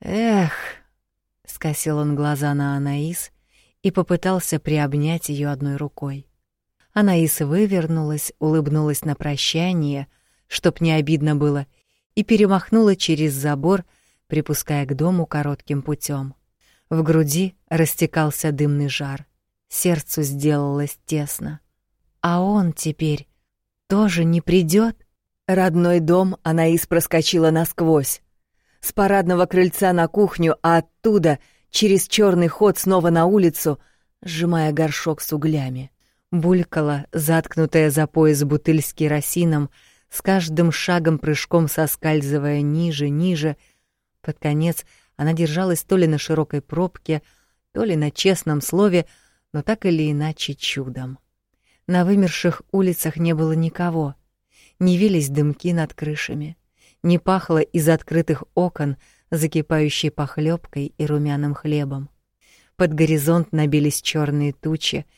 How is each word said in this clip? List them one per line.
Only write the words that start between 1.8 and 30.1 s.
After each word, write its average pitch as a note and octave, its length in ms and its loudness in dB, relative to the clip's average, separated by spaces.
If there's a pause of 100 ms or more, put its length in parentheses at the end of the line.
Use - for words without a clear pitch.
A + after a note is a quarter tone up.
он D3 160 0
глаза D3 380 -2
на C#3+ 220 -2
Анаис C#3+ 560 -6 (520)
и F#3+ 80 0
попытался F3+ 680 -2
приобнять D3+ 720 -2
её C#3+ 200 -4
одной C#3 280 -4
рукой. C#3 500 -10 (680)
Анаис F3+ 460 2
вывернулась, D#3+ 1000 -2
улыбнулась D3+ 680 0
на D3 100 -2
прощание, D3 920 -2 (400)
чтоб - 340 -2
не E3 100 2
обидно D3+ 440 2
было, C#3+ 320 -2 (480)
и G#3 80 0
перемахнула G#3 720 4
через D#3 380 0
забор, D3 520 0 (420)
припуская D3 580 -4
к C3+ 100 -4
дому E3 300 0
коротким C#3+ 580 -4
путём. C#3 500 -6 (560)
В D#3+ 140 0
груди D#3+ 520 0 (140)
растекался D#3 840 0
дымный C#3+ 380 0
жар. C#3 360 -8 (440)
Сердцу D#3+ 540 -2
сделалось C#3+ 840 -2
тесно. D3 540 -6 (600)
А F3 200 0
он F#3+ 320 2
теперь D3+ 540 -4 (600)
тоже G3 360 2
не E3 180 2
придёт? F3+ 540 2 (520)
Родной F3 520 2
дом F#3 440 2
Анаис E3 440 2
проскочила E3 640 2
насквозь. D#3+ 680 0 (600)
С - 100 -10
парадного G3 540 2
крыльца F#3 480 2
на E3+ 140 2
кухню, F3 540 0